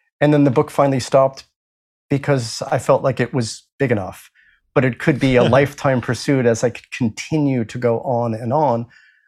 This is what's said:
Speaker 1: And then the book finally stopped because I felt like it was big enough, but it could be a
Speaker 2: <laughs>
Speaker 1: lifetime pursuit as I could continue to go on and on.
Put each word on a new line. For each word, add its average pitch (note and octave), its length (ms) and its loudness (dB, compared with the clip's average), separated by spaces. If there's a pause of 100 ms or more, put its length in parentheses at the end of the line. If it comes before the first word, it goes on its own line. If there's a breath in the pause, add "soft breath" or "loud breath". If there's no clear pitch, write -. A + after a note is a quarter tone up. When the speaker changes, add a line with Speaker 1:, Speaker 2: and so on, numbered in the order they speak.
(200 soft breath)
Speaker 1:
And D3 140 4
then C#3+ 100 4
the C#3+ 60 4
book D3 200 0
finally C#3 300 2
stopped C3+ 440 0 (640)
because C3+ 540 -2
I - 160 -4
felt C3+ 240 0
like C3 180 -2
it A#2+ 140 -4
was A#2 300 -6 (140)
big C#3 120 -2
enough, F#2+ 400 -6 (440 soft breath)
but B2 100 2
it B2 140 -2
could C#3+ 200 0
be C3 180 2
a A#2+ 80 6
Speaker 2:
<laughs> A#2 140 4
Speaker 1:
lifetime C#3 420 0
pursuit C3 460 -2
as A2+ 160 2
I A#2+ 80 0
could - 200 -16
continue C3 760 -2
to A#2 140 -10
go A#2 220 0
on A#2+ 340 -4
and A#2 180 -6
on. B2+ 340 0 (420 soft breath)